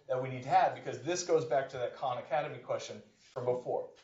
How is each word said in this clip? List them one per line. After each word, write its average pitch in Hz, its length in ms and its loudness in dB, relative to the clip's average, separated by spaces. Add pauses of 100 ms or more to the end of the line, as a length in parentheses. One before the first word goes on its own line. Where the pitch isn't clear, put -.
that 131 140 2
we 131 80 -4
need 131 140 -6
to 135 60 -6
have 165 240 6
because 123 280 -6
this 175 200 -2
goes 160 240 4
back 139 240 2
to 135 80 -8
that 120 200 -4
Khan 127 200 -2
Academy 147 400 -2
question 120 380 -6 (360)
from 123 140 -6
before. - 400 0 (180)